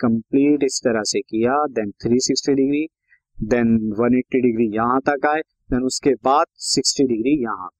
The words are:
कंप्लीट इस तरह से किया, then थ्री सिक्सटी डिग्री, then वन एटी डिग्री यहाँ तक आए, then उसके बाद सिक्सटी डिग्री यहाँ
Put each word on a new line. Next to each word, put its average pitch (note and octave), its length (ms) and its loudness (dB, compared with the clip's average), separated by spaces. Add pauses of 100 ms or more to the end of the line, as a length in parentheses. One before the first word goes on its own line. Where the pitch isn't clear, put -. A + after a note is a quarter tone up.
कंप्लीट C#3 640 2
इस C3+ 220 -2
तरह A2 180 0
से G#2 180 -4
किया, A2+ 360 0 (160)
then A2 180 -4 (140)
थ्री A#2+ 160 2
सिक्सटी C#3 340 -2
डिग्री, C#3+ 320 0 (500)
then A#2 380 0 (240)
वन A#2+ 200 2
एटी B2+ 220 -2
डिग्री A2+ 360 0
यहाँ A#2+ 320 0
तक C#3+ 180 0
आए, D3+ 140 0 (320)
then B2 100 0
उसके C3 320 0 (100)
बाद C#3+ 300 2
सिक्सटी - 500 -2
डिग्री B2 380 0
यहाँ G2 260 -6 (100)